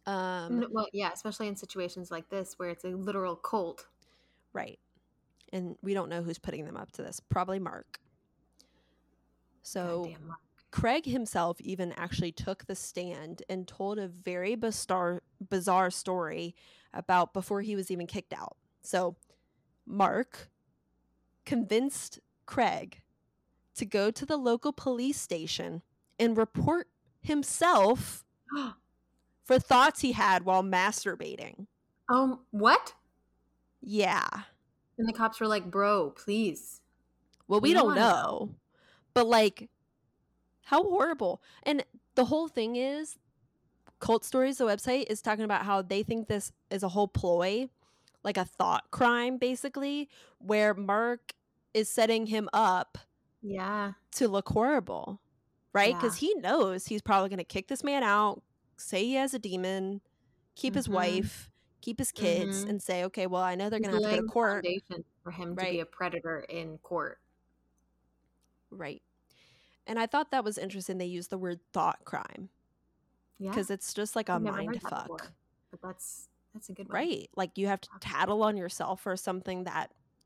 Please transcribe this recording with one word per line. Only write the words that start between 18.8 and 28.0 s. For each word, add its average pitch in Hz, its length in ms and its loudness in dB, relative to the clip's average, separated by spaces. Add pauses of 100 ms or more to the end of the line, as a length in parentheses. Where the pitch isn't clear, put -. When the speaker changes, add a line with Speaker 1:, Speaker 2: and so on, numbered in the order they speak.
Speaker 1:
So 180 340 0 (720)
Mark - 640 0 (960)
convinced 233 760 0 (240)
Craig - 560 -2 (760)
to - 100 -4
go 202 240 2
to 269 160 -6
the 302 100 0
local 254 360 2
police 262 480 -2
station 165 600 -6 (360)
and 226 180 4
report 294 520 2 (340)
himself 277 1040 4 (300)